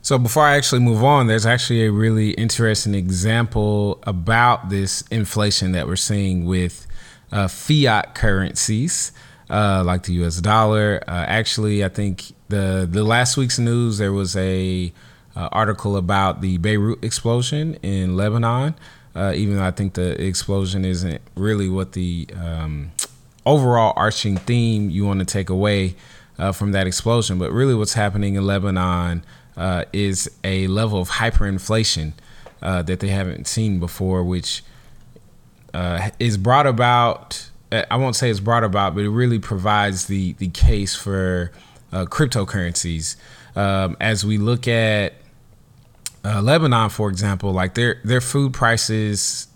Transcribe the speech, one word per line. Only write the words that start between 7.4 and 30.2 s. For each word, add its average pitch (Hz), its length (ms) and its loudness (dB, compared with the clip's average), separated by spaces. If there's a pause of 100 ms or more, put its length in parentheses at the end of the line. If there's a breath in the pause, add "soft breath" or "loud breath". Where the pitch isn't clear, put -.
fiat 127 680 0
currencies, 110 960 0 (380 loud breath)
uh, 98 340 2
like 90 200 0
the 92 100 -4
U 87 120 0
S 82 140 -2
dollar. 107 680 2
Uh, 87 180 -4
actually, 107 580 0
I 95 40 -2
think 101 440 -6 (160)
the, 95 420 0
the 101 120 0
last 117 340 2
week's 131 220 0
news, 117 400 0
there 101 140 0
was 98 240 -2
a, 92 560 -2 (440 loud breath)
uh, 90 160 -6
article 104 440 0
about 98 440 0
the 95 180 -2
Beirut 104 460 0
explosion 123 800 -2
in 95 340 -2
Lebanon, 117 580 0 (400 loud breath)
uh, 95 200 -2
even 101 220 0
though 98 80 0
I 92 60 0
think 98 240 -4
the 90 280 -2
explosion 95 640 -2
isn't 90 380 -2 (120)
really 101 340 0
what 92 240 -4
the, 87 440 -4
um, 82 560 -6 (540)
overall 123 500 4
arching 104 400 0
theme 110 540 0
you 95 140 0
wanna 98 200 0
take 92 240 -4
away, 95 480 0 (420 loud breath)
uh, 98 140 -2
from 101 200 -2
that 95 140 2
explosion. 104 520 0
But 87 140 -2
really 127 220 2
what's 107 200 -2
happening 101 400 0
in 98 120 0
Lebanon, 90 760 0 (320 loud breath)
uh, 87 360 -2
is 98 360 -2 (140)